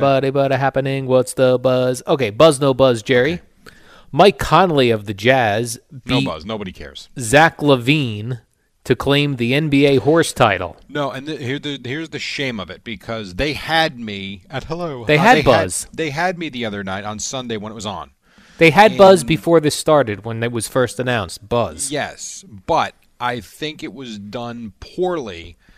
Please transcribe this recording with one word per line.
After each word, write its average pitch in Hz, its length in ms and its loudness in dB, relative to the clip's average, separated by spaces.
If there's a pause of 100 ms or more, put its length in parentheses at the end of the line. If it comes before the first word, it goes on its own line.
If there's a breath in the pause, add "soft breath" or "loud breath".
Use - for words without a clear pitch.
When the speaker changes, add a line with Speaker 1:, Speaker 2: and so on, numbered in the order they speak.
Speaker 1:
buddy, 135 300 2
buddy, 135 240 0
happening. 135 500 -2
What's 127 300 2
the 127 240 2
buzz? 127 480 0
Okay, 135 240 0
Buzz, 139 280 4
No 139 140 2
Buzz, 123 300 4
Jerry. 123 320 2
Speaker 2:
Okay. 175 80 -14 (680 soft breath)
Speaker 1:
Mike 180 280 4
Conley 156 500 4
of 110 160 0
the 107 80 -8
Jazz 117 680 0 (280)
Speaker 2:
No 131 140 0
Speaker 1:
beat 135 40 -2
Speaker 2:
buzz. 82 220 -8
Nobody 104 260 -10
cares. - 460 -18
Speaker 1:
Zach 139 400 4
LaVine 123 840 0 (440)
to 123 120 0
claim 143 400 0
the 120 160 -2
N 151 160 0
B 139 160 4
A 139 120 4
horse 147 360 2
title. 92 460 0 (100)
Speaker 2:
No, 143 220 -6
and 135 160 -12
th-, 151 140 -10
here 135 180 -6
the, 143 260 -10
here's 151 240 -8
the 143 100 -12
shame 131 400 -6
of 90 120 -10
it, 85 120 -16
because 110 520 -10
they 139 180 -4
had 156 480 -2
me 98 480 -10
at 135 160 -10
hello. 160 400 -10
Speaker 1:
They 151 140 2
Speaker 2:
Uh, 156 40 2
Speaker 1:
had 240 140 6
Speaker 2:
they 147 60 0
Speaker 1:
Buzz. 98 420 2
Speaker 2:
had, - 140 -20
they 160 100 -4
had 170 300 -4
me 165 100 -8
the 127 160 -8
other 104 180 -6
night 98 220 -8
on 107 140 -10
Sunday 120 400 -8
when 104 120 -12
it 113 40 -16
was 107 100 -14
on. 87 280 -10 (440 soft breath)
Speaker 1:
They 165 140 6
had 202 260 6
Buzz 190 260 8
Speaker 2:
And 135 60 -8
Speaker 1:
before 165 300 2
this 151 160 2
started, 113 500 0
when 113 180 -6
it 120 100 -2
was 113 160 -6
first 127 320 -2
announced. 113 480 -6
Buzz. 104 420 -4
Speaker 2:
Yes, - 540 -10 (220)
but 135 280 -2 (240)
I 123 220 -6
think 151 420 -12
it 151 100 -12
was 113 280 -14
done 117 580 -12
poorly 113 800 -8 (220 soft breath)